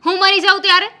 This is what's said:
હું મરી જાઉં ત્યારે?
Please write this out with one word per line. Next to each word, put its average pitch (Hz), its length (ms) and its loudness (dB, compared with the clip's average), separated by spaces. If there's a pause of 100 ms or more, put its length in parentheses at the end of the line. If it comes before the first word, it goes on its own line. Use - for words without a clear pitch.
હું 370 140 -2
મરી 392 200 2
જાઉં 392 220 0
ત્યારે? 381 280 0 (100)